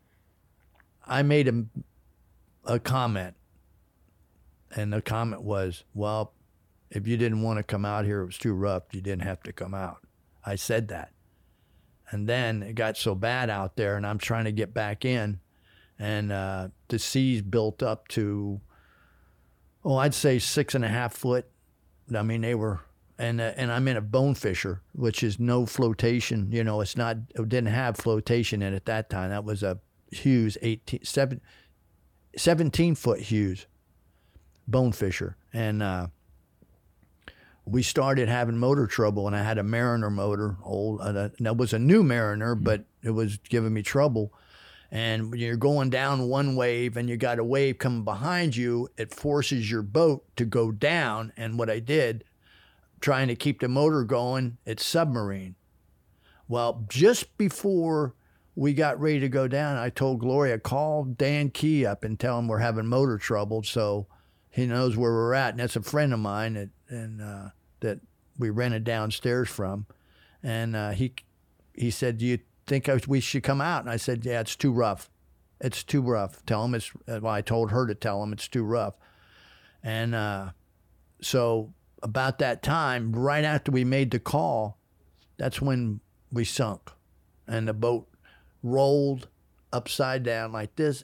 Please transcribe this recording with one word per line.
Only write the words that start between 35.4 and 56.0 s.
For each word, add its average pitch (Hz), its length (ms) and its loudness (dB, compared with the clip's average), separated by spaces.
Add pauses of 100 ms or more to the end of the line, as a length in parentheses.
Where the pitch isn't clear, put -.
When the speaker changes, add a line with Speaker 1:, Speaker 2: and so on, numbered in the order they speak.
Speaker 1:
And, 107 320 -2
uh, 90 240 -2 (1600)
we 120 180 2
started 135 460 2
having 117 280 0
motor 127 300 4
trouble, 101 400 2
and 101 80 0
I 101 80 0
had 107 140 0
a 101 60 0
Mariner 117 460 0
motor, 101 540 -2
old, 101 380 -4
uh, 101 360 -2
that 113 200 0
was 120 160 2
a 113 60 2
new 175 220 8
Mariner, 117 540 2
Speaker 2:
Mm. 104 80 -2
Speaker 1:
but 107 220 2 (180)
it 113 60 0
was 110 260 0 (140)
giving 113 240 2
me 107 100 -2
trouble. 117 500 2 (560)
And 113 420 -2
when 120 100 -6
you're 117 160 0
going 139 320 2
down 131 400 0
one 135 260 2
wave 123 400 2
and 120 140 -2
you 120 80 -2
got 120 220 0
a 113 40 0
wave 135 340 2
coming 120 280 0
behind 143 500 0
you, 120 400 0
it 110 180 -6
forces 139 560 0
your 113 120 0
boat 135 420 2 (140)
to 120 80 2
go 113 260 2
down. 113 640 0
And 113 240 -4
what 113 100 0
I 110 100 0
did, 117 440 0 (800)
trying 135 260 2
to 120 80 0
keep - 240 0
the 131 80 0
motor 143 380 4
going, 123 600 0
it's 113 200 -4
submarine. 101 720 0 (920)